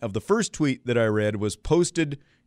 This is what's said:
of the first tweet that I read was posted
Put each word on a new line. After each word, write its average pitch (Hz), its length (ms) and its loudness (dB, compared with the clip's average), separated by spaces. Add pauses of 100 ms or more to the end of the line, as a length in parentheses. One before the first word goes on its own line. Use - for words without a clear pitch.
of 110 100 -6
the 104 80 -4
first 202 320 0
tweet - 340 -2
that 120 120 0
I 117 80 4
read 107 320 0
was 101 180 -4
posted 156 640 0 (280)